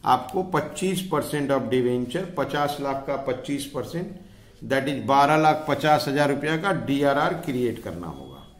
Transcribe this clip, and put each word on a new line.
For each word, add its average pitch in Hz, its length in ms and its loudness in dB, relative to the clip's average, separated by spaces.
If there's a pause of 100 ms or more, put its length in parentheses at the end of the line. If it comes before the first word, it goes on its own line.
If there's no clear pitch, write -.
आपको 127 460 2
पच्चीस 170 500 0 (100)
परसेंट 143 400 0
of 131 120 2
debenture, 123 600 0 (120)
पचास 143 440 -2
लाख 139 260 -4
का 139 80 -2 (120)
पच्चीस 131 460 -4
परसेंट, 165 420 -6 (460)
that 135 280 0
is 127 180 -4
बारह 143 300 6
लाख 156 320 4
पचास 147 380 2
हजार 143 220 2
रुपया 143 280 0
का 190 140 0 (140)
डीआरआर 143 480 2 (120)
create 123 380 -2
करना 87 240 -8
होगा। 69 380 -14 (140)